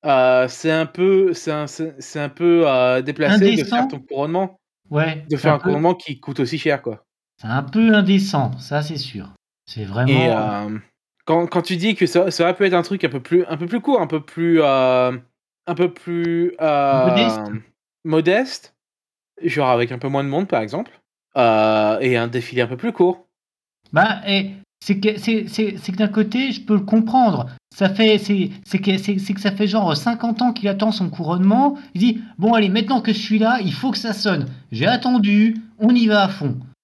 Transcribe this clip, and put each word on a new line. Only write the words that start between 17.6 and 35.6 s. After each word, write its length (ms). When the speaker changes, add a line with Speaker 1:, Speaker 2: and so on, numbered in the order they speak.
Speaker 1:
modeste, 720
genre 260
avec 220
un 80
peu 80
moins 160
de 60
monde, 180
par 140
exemple, 300
euh, 640
et 180
un 100
défilé 340
un 60
peu 100
plus 160
court. 320
Speaker 2:
Bah, 360
et 240
c'est 160
que, 200
c'est, 280
c'est, 300
c'est 140
que 60
d'un 100
côté, 440
je 100
peux 140
le 60
comprendre. 680
Ça 140
fait, 280
c'est, 320
c'est 140
que, 180
c'est, 220
c'est 140
que 80
ça 100
fait 160
genre 280
cinquante 460
ans 120
qu'il 140
attend 240
son 180
couronnement. 680
Il 80
dit, « 200
Bon, 160
allez, 160
maintenant 320
que 120
je 60
suis 200
là, 220
il 120
faut 180
que 60
ça 160
sonne. 340
J'ai 160
attendu, 680